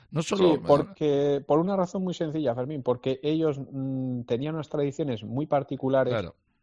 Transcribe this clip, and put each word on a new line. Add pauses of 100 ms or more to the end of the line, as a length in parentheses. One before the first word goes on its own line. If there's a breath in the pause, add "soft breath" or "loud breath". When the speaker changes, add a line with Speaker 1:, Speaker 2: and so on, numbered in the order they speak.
Speaker 1:
no
solo
Speaker 2:
Sí,
porque,
por
una
razón
muy
sencilla,
Fermín,
porque
ellos,
mm,
tenían
unas
tradiciones
muy
particulares
Speaker 1:
Claro. (280)